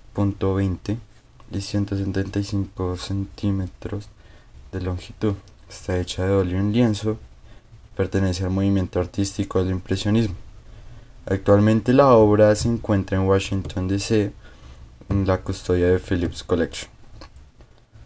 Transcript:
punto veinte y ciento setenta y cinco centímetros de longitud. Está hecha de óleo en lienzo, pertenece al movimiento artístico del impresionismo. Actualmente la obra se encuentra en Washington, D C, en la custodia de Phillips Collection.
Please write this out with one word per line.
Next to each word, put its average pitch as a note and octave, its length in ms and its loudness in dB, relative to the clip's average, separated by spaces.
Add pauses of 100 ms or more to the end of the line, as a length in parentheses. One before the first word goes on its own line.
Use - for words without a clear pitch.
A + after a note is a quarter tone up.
(140)
punto G2 400 0
veinte G2 440 -2 (540)
y G2+ 80 -6
ciento G2 380 -4
setenta G2 420 -2
y G2+ 60 -2
cinco F#2+ 500 -4
centímetros G2 1120 -6 (640)
de F#2+ 80 -6
longitud. F#2 540 -4 (360)
Está - 280 -4
hecha F2+ 280 -4
de F#2+ 60 0
óleo F#2 280 0
en G2+ 120 0
lienzo, G#2+ 460 0 (800)
pertenece F#2+ 480 0
al F2+ 60 -2
movimiento F#2+ 500 0
artístico G2 600 -2
del F#2 100 0
impresionismo. G2 640 0 (920)
Actualmente G#2 680 4
la C#3 140 6
obra G#2+ 480 8
se A#2+ 140 0
encuentra G#2 460 0
en F#2+ 120 2
Washington, G2 600 0
D G2 120 0
C, G#2 340 0 (760)
en G2 180 2
la F#2 140 0
custodia F2+ 460 0
de F2+ 120 4
Phillips F2 440 -4
Collection. - 460 -2 (1160)